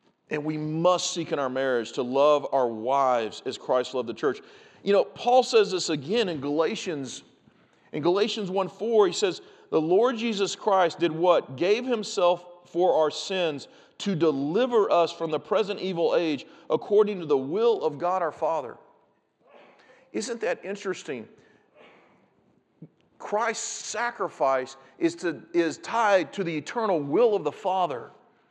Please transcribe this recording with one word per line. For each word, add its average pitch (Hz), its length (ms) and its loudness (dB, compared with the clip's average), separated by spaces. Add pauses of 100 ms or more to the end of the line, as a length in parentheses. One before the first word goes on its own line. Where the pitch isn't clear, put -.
(300)
And 151 160 -6
we 156 100 -4
must 165 580 0
seek 165 200 -4
in 147 60 -2
our 131 100 -2
marriage 127 440 -2
to 139 100 -4
love 139 500 2
our 131 140 2
wives 120 760 0
as 131 120 -6
Christ 127 380 -2
loved 123 120 -2
the 113 60 -8
church. 131 260 -2 (440)
You 202 100 2
know, 190 100 4
Paul 247 380 2
says 214 300 2
this 180 180 -4
again 175 400 -2
in 156 100 -4
Galatians. 147 840 -4 (680)
In 151 120 -6
Galatians 196 480 0
one 185 180 -2
four, 214 380 2
he 170 60 0
says, 185 280 -2 (300)
"The 160 100 4
Lord 214 340 4
Jesus 214 400 -2
Christ 190 440 2
did 165 120 2
what? 160 440 2
Gave 208 320 2
himself 190 580 0 (240)
for 175 240 2
our 156 160 4
sins 160 580 -4 (320)
to 202 140 -2
deliver 170 800 2
us 165 200 4
from 165 200 -6
the 147 80 -2
present 196 400 -2
evil 170 360 0
age 160 300 0 (240)
according 202 500 2
to 170 60 -8
the 143 120 2
will 196 460 0
of 147 140 -2
God 180 240 -2
our 156 100 -2
Father." 151 460 -6 (1300)
Isn't 226 300 -6
that 170 220 -4
interesting? 185 640 -8 (1900)
Christ's 220 480 -4
sacrifice 156 1120 -4 (240)
is 165 160 0
to, 160 260 -6 (120)
is 165 260 0
tied 202 540 2
to 196 100 -4
the 165 120 -4
eternal 190 440 -2
will 202 360 2
of 175 80 -2
the 147 80 -2
Father. 180 600 -4 (400)